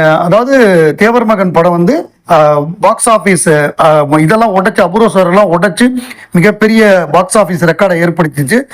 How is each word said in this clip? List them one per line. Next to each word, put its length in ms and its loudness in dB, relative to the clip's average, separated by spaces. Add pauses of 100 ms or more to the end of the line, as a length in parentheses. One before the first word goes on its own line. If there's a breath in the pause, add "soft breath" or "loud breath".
(160)
அதாவது 800 2
தேவர் 300 0
மகன் 260 0
படம் 220 0
வந்து, 380 -2 (200)
ஆ, 300 2 (200)
பாக்ஸ் 300 0
ஆபீஸ், 380 0 (320)
ஆ, 260 2 (120)
இதெல்லாம் 460 0
உடைச்சு, 160 -2
அபூர்வ 280 0
சகோதரர்கள்லாம் 520 0
உடைச்சு 300 0 (420 loud breath)
மிகப்பெரிய 800 2
பாக்ஸ் 260 0
ஆபீஸ் 260 -2
ரெக்கார்டை 440 0
ஏற்படுத்திச்சு. 540 -2 (120 loud breath)